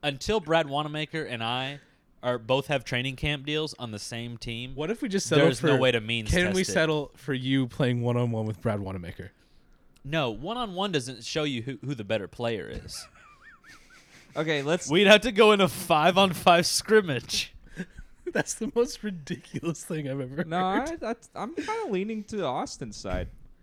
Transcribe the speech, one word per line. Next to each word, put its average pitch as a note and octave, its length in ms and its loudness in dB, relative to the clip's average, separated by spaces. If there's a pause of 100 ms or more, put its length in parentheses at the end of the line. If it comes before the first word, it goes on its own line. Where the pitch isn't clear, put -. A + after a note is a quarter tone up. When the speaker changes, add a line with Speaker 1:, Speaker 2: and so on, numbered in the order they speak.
Speaker 1:
until D3+ 380 -2
Brad E3 260 2
Wanamaker D3+ 560 -4
and A#2 180 -6
I C3 380 -4 (420)
are, B2 160 0
both B2+ 300 0
have C#3 160 0
training B2+ 320 -2
camp D3 300 -4
deals D3+ 340 -2
on A#2+ 120 -8
the G#2 80 -8
same A#2+ 360 -10
team, B2 400 -10
Speaker 2:
What D3+ 160 -4
if A#3 100 -4
we C#4+ 60 -4
just G3 200 -2
settle C#3+ 180 6
Speaker 1:
there's B2+ 160 4
Speaker 2:
for E3+ 60 2
Speaker 1:
no C#3+ 100 6
way B2+ 160 6
to A#2 80 2
means A2 280 -2
Speaker 2:
Can F3+ 220 4
we F#3 120 2
Speaker 1:
test F#3+ 80 -2
it. - 20 -2
Speaker 2:
settle D#3+ 420 2
for - 180 -6
you C3 340 2
playing B2 340 0
one-on-one A#2+ 440 0
with G#2+ 160 -4
Brad G#2 200 0
Wanamaker? F2+ 500 -8 (720)
Speaker 1:
No, C#3 280 -2
one-on-one F#3+ 600 -4
doesn't B2+ 320 -4
show D#3 220 -2
you C3 160 -2
who, B2+ 240 -8
who C#3 100 -4
the A2 80 -8
better G2+ 240 -2
player A2 420 -4
is. - 420 -12
Speaker 3:
<laughs> - 40 -20 (1200)
Okay, D#3 280 0
let's D3+ 260 -2
Speaker 1:
We'd F#3+ 180 6
have G#3+ 140 10
to A#3 100 -2
go G#3+ 220 8
in G3+ 80 4
a F3+ 80 6
five-on-five F3 960 4
scrimmage. - 880 0 (380)
Speaker 2:
<laughs> - 420 -14
That's - 220 -2
the A3 200 -6
most A#3+ 260 0
ridiculous D#3+ 840 -8
thing D#3 240 -6
I've C3+ 100 -4
ever C3+ 240 -6
Speaker 3:
No, D#3+ 140 -4 (160)
Speaker 2:
heard. B3+ 160 0
Speaker 3:
I, E4+ 80 -6
that's, G#3+ 360 -8
I'm A#3+ 220 -8
kinda A4 340 -4
leaning G#3+ 360 -4
to G3+ 200 -6
Austin's C3 520 -6
side. F#2 320 -4 (340)